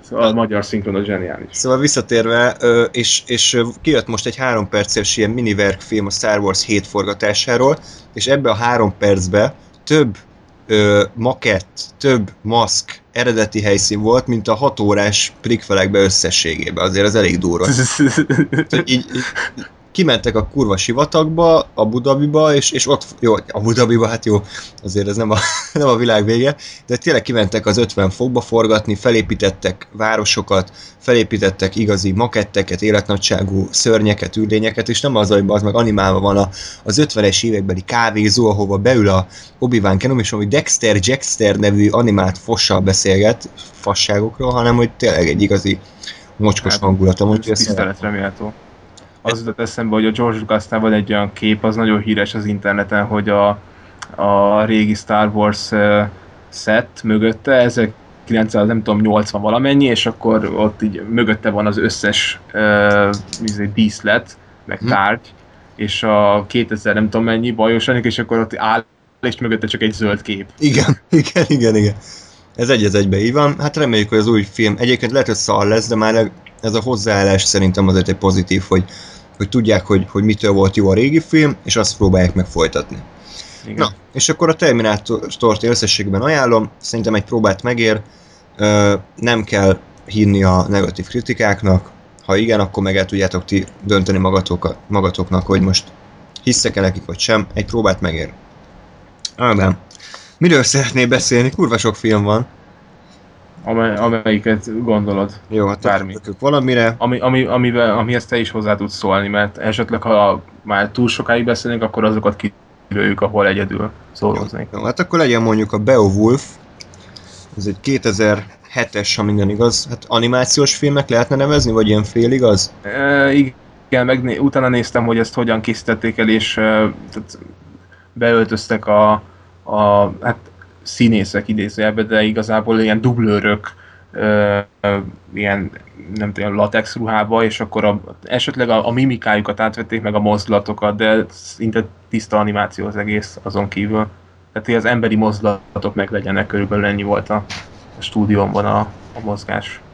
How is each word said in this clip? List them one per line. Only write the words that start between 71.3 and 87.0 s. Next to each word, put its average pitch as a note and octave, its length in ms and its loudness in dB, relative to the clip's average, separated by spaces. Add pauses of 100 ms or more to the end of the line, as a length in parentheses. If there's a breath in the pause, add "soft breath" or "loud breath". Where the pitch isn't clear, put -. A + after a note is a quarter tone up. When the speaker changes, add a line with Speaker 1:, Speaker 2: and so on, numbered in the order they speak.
Speaker 2:
igen, A#2 280 2
igen. G#2 180 2 (640 loud breath)
Ez A#2+ 140 -2
egy A#2+ 160 2
az G2 100 0
egybe G2 240 2
így A#2 140 0
van. C#3+ 260 2
Hát D3 180 -4
reméljük, A2+ 320 0
hogy A2 80 2
az G#2+ 100 2
új A2 240 2
film, G#2+ 280 0
egyébként A#2+ 320 0
lehet, C3 160 0
hogy A2 80 -2
szar G2+ 320 0
lesz, A2 200 2
de A#2 80 -2
már A2 360 2 (300)
ez A2 120 -4
a A2 80 0
hozzáállás G2 640 0
szerintem F#2+ 440 2
azért F#2 200 2
egy F#2 80 0
pozitív, F#2+ 520 0
hogy, F#2+ 160 2 (540 loud breath)
hogy G2+ 120 -6
tudják, A2 360 2
hogy, F#2+ 240 2
hogy G2+ 140 -2
mitől G#2+ 280 2
volt G2 240 2
jó G2 140 2
a F#2+ 40 4
régi C#3 260 2
film, D#3 440 2
és - 120 -4
azt G#2+ 220 -2
próbálják F#2 360 2
meg F#2 120 0
folytatni. - 520 -4 (640 loud breath)
Speaker 1:
Igen. G#2+ 140 -12
Speaker 2:
Na, D3 100 0 (260)
és D3 160 0
akkor D#3+ 200 0
a D#3+ 40 2
Terminátort A2+ 1080 0
összességben G#2 580 -2
ajánlom, B2 560 2
szerintem A2 380 -4